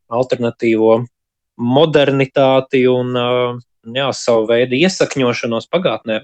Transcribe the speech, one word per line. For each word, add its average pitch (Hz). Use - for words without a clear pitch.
alternatīvo 117
modernitāti 135
un, 123
uh, 123
jā, 135
savu 113
veidu 123
iesakņošanos 123
pagātnē, 113